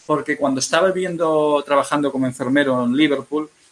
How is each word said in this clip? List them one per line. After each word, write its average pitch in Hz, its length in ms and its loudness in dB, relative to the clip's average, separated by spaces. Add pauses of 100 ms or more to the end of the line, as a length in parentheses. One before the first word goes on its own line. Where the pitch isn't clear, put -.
porque 147 320 -2
cuando 135 220 -2
estaba 175 320 0
viviendo, 160 760 0
trabajando 143 460 0
como 131 160 -2
enfermero 127 560 0
en 120 120 0
Liverpool, 147 540 0 (220)